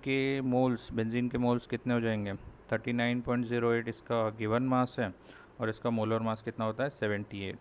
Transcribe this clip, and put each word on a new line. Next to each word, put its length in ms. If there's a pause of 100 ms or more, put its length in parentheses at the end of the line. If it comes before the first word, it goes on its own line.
के 360
moles। 520
benzene 360
के 100
moles 280
कितने 280
हो 60
जाएंगे? 340 (380)
थर्टी 200
नाइन 280
पॉइंट 260
ज़ीरो 260
एट 160
इसका 400 (100)
given 240
mass 360
है 140 (480)
और 80
इसका 220
molar 320
mass 200
कितना 220
होता 200
है? 60
सेवेंटी 580
एट। 120